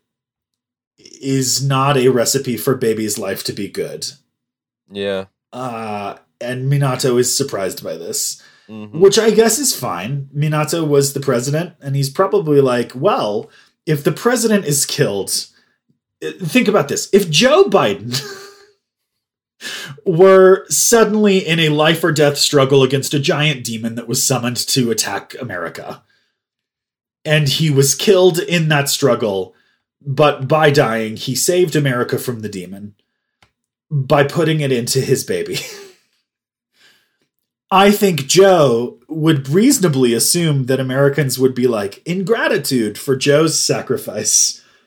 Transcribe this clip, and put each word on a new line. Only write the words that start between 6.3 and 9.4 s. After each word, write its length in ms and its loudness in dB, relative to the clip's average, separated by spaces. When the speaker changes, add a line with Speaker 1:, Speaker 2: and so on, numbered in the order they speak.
Speaker 1:
and 320 -4
Minato 480 0
is 160 0
surprised 480 -6
by 140 -8
this, 440 -8
Speaker 2:
Mm-hmm. 300 -12
Speaker 1:
which 200 6
I 120 4
guess 280 2